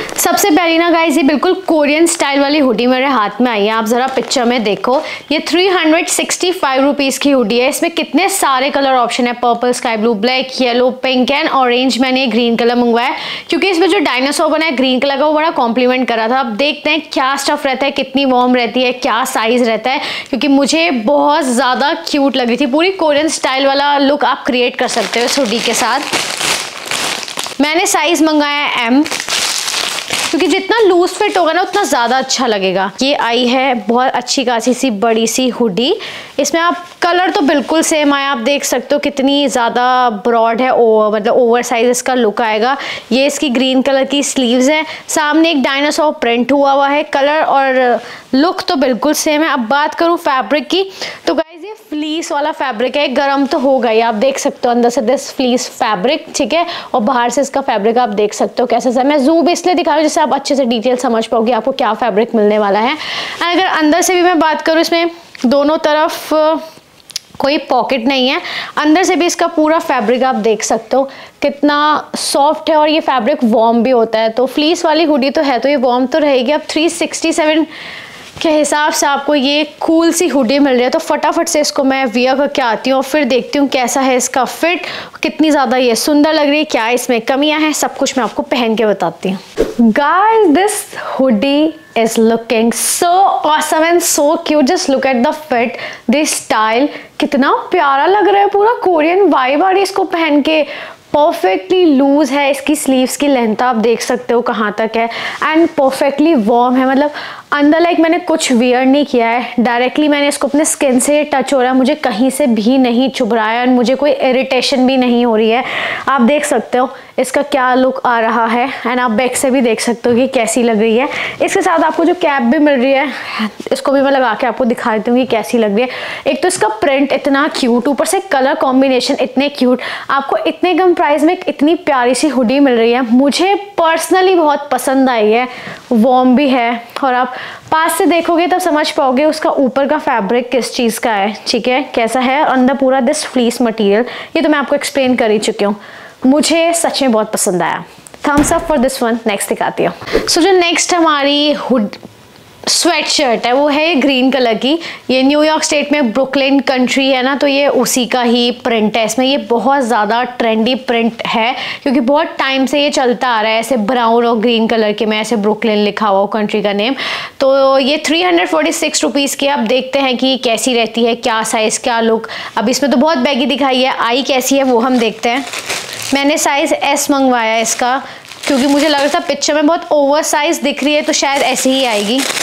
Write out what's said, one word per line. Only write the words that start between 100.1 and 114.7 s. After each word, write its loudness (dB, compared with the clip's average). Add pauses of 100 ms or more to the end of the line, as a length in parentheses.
के। 2 (520)
perfectly 2
loose 4
है, 0
इसकी -2
sleeves 0
की 0
length 0
आप 0
देख 0
सकते -2
हो 2
कहाँ -2
तक -2
है, 0 (340)
and 2 (100)
perfectly 2 (120)
warm 2
है। 2
मतलब 2 (420)
under 4
like 2
मैंने 4
कुछ -2
wear 2
नहीं 2
किया 0
है, -4
directly 0
मैंने 0
इसको -2
अपने 0
skin 0
से 2 (100)
touch 0
हो 2
रहा 2
है, 2
मुझे 2
कहीं 0
से 0
भी 2
नहीं 2
चुभ -2
रहा 0
है, 0
and 4
मुझे 2
कोई 0
irritation 0